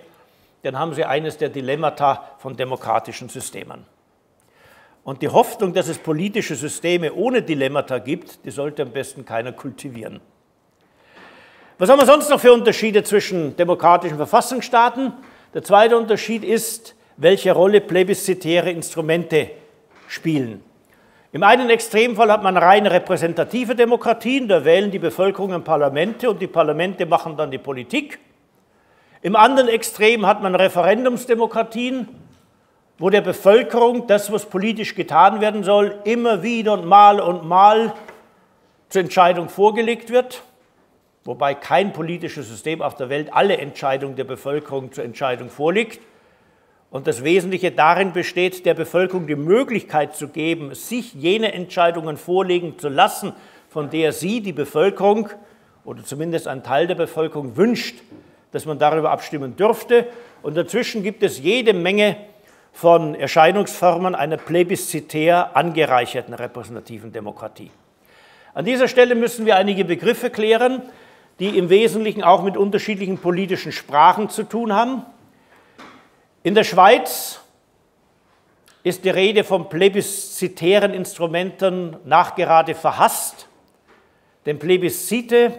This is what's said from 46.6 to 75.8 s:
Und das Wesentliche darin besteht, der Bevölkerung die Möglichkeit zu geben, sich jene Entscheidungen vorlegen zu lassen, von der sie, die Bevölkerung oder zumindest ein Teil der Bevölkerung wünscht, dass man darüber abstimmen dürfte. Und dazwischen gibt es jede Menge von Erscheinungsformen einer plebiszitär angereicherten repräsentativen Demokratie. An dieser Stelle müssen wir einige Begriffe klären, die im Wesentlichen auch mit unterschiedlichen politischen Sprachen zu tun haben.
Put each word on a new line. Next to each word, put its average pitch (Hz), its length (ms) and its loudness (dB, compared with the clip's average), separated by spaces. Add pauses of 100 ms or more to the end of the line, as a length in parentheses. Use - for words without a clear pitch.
Und 135 180 -12
das 123 160 -4
Wesentliche 180 480 0
darin 175 400 2
besteht, 180 540 -4
der 170 80 2
Bevölkerung 175 520 -2
die 147 100 -6
Möglichkeit 165 800 -2
zu 151 140 -12
geben, 156 480 -6
sich - 380 -10
jene 190 400 -2
Entscheidungen 170 640 -2
vorlegen 180 640 -2
zu 147 100 -6
lassen, 175 420 0 (380)
von 151 200 -8
der 156 220 -2
sie, 208 300 -6
die 202 100 -8
Bevölkerung 196 800 0 (560)
oder 120 180 -16
zumindest 156 460 -8
ein 135 140 -10
Teil 143 240 0
der 180 80 -4
Bevölkerung 156 600 -6
wünscht, 202 440 -2 (520)
dass 139 140 -10
man 151 120 -8
darüber 151 340 2
abstimmen 135 440 -6
dürfte. 233 500 2 (380)
Und 147 140 -8
dazwischen 214 440 -4
gibt 202 220 -6
es 175 160 -2
jede 214 340 2
Menge 190 440 0 (560)
von 165 420 4
Erscheinungsformen 175 960 2
einer 156 220 -4
plebiszitär 170 1200 -2
angereicherten 131 800 0
repräsentativen 113 800 -14
Demokratie. 104 580 -14 (800)
An - 120 -8
dieser 254 240 0
Stelle 247 260 4
müssen 233 300 -2
wir 214 100 6
einige 190 300 2
Begriffe 214 440 -2
klären, 226 520 0 (580)
die 202 180 -4
im 180 120 2
Wesentlichen 208 520 2
auch 170 220 4
mit 190 140 -4
unterschiedlichen 196 600 -2
politischen 180 540 -4
Sprachen 175 560 2
zu 214 160 -8
tun 220 300 -4
haben. 233 320 -2 (1400)